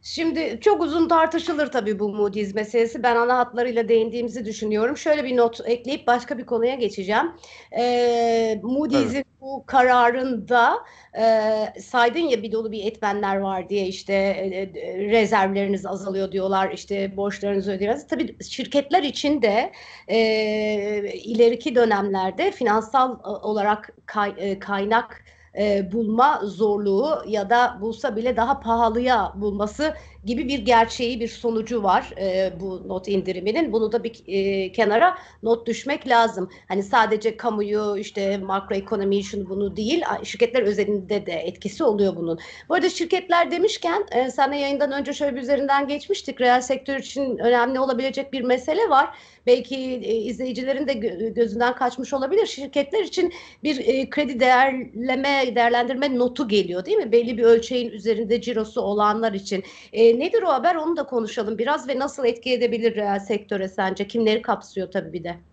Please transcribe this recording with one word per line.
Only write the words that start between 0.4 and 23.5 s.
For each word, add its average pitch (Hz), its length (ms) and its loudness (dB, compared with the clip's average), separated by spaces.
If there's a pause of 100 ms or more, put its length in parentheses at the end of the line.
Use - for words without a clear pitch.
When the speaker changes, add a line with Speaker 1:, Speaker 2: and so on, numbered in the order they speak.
Speaker 1:
çok 403 220 4
uzun 330 260 0
tartışılır 320 640 2
tabii 214 260 -2
bu 202 160 -4
Moody's 208 400 -2
meselesi. 226 480 0
Ben 233 140 4
ana 240 220 2
hatlarıyla 240 500 0
değindiğimizi 226 560 0
düşünüyorum. 214 520 -2
Şöyle 302 280 0
bir 254 120 -2
not 233 300 2
ekleyip 240 400 -2
başka 240 320 0
bir 254 80 -10
konuya 240 280 0
geçeceğim. 214 520 -2 (520)
Ee, 233 840 2
Moody's'in 262 600 0
Speaker 2:
Tabii. - 180 -14
Speaker 1:
bu 269 260 -12
kararında, 247 1120 4 (400)
e, 220 600 2
saydın 240 400 2
ya 254 220 0
bir 214 100 -6
dolu 220 200 -4
bir 208 120 -8
etmenler 208 520 -2
var 190 320 -4
diye 196 180 0
işte, 190 260 -6
e, 196 340 0 (340)
e, 185 180 -8 (120)
rezervleriniz 196 760 2
azalıyor 190 460 -6
diyorlar, 190 380 0
işte 196 460 -6
borçlarınızı 202 560 -2
ödeyemez. 202 340 -4
Tabii - 380 -6
şirketler 285 580 0
için 285 400 -2
de, 226 300 2 (360)
e, 220 100 2 (960)
ileriki 233 600 2
dönemlerde 202 800 2
finansal, 233 640 0
e, - 80 -20
olarak 208 680 -2 (160)